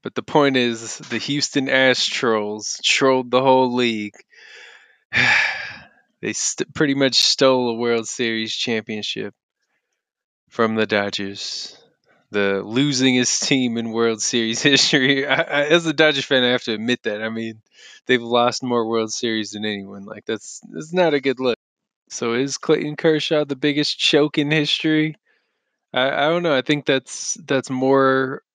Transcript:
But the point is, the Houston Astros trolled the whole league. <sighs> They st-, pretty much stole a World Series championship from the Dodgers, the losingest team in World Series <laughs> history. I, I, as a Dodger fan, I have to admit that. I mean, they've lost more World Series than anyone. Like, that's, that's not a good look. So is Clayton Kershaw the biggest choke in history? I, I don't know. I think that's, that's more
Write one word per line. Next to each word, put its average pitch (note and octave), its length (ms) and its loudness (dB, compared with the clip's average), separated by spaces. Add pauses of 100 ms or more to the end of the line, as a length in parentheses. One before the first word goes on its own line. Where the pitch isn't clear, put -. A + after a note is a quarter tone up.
But - 120 -10
the A#2 80 -4
point C#3 360 4
is, A#2 400 -2
the - 180 -8
Houston C#3 520 -2
Astros A2+ 1120 0
trolled C3 480 2
the B2+ 100 4
whole C3 340 4
league. A2+ 420 -2 (960)
<sighs> - 60 2 (1000)
They G#2+ 140 -6
st-, - 400 -6
pretty C#3+ 200 0
much C3+ 220 2
stole B2+ 540 4
a A2+ 40 -2
World A#2 320 0
Series A2+ 480 -4
championship G#2+ 800 -6 (1160)
from A2 240 0
the A2 120 0
Dodgers, G2+ 920 -6 (520)
the G2 340 0
losingest B2+ 800 0
team B2 320 0
in A2+ 140 -6
World A2+ 280 0
Series A2+ 420 -2
<laughs> C#3+ 80 4
history. C#3 560 2
I, C3+ 140 0
I, D3 260 -2
as E3 200 2
a D#3 80 -2
Dodger D3 280 2
fan, B2+ 220 2
I B2 80 2
have B2+ 120 -2
to A2+ 100 -2
admit A#2 300 -2
that. G#2+ 180 -4
I A2 80 -4
mean, A2+ 320 -8 (440)
they've B2 160 2
lost A#2+ 400 0
more A#2+ 240 0
World A2 240 -2
Series A2 420 -4
than G#2 120 -8
anyone. G2 400 -8
Like, G#2 220 -16
that's, - 340 -8 (100)
that's D#3+ 220 -12
not E3+ 220 2
a C#3+ 60 2
good C3 200 -2
look. B2+ 160 0 (540)
So A#2 240 -4
is C3+ 240 -2
Clayton D3+ 380 0
Kershaw D#3 480 0
the C#3 120 -6
biggest D3 420 -2
choke D3 400 2
in D3 120 0
history? D#3 680 0 (760)
I, C3+ 340 0
I - 20 2
don't F3 140 0
know. D#3 140 2
I B2+ 40 2
think D3 240 -2
that's, - 500 -2 (120)
that's C3+ 240 -2
more C3+ 720 2 (120)